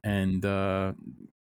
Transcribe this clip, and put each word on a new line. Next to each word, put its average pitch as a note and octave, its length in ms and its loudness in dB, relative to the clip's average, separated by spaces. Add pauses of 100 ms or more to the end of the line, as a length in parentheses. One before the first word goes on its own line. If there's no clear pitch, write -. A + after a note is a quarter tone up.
and, F#2+ 400 2
uh, G2 480 2 (500)